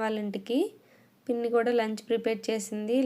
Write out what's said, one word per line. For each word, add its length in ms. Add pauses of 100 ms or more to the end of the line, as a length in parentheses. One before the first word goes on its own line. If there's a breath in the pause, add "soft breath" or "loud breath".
వాళ్ళ 220
ఇంటికి. 340 (680 soft breath)
పిన్ని 280
కూడా 240
లంచ్ 300
ప్రిపేర్ 300 (100)
చేసింది. 460 (100)